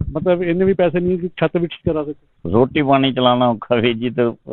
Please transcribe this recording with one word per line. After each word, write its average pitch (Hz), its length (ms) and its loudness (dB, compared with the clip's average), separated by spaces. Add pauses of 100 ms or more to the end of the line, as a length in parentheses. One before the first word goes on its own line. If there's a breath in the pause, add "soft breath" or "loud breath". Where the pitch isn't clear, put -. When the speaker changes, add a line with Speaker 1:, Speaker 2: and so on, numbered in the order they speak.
(160)
Speaker 1:
ਮਤਲਬ 175 260 0
ਇੰਨੇ 175 220 0
ਵੀ 190 80 2
ਪੈਸੇ 180 280 0
ਨਹੀਂ 180 180 -2
ਕਿ 175 100 -6
ਛੱਤ - 280 -2
ਵੀ 170 100 -2
ਠੀਕ - 260 -6
ਕਰਾ 151 120 -4
ਸਕੋ। - 460 -12
Speaker 2:
ਰੋਟੀ 131 320 2
ਪਾਣੀ 135 300 2
ਚਲਾਉਣਾ 123 360 2
ਔਖਾ 117 280 -2
ਵੀਰ 120 200 0
ਜੀ, 120 140 -4
ਤੇ 120 120 -2 (300)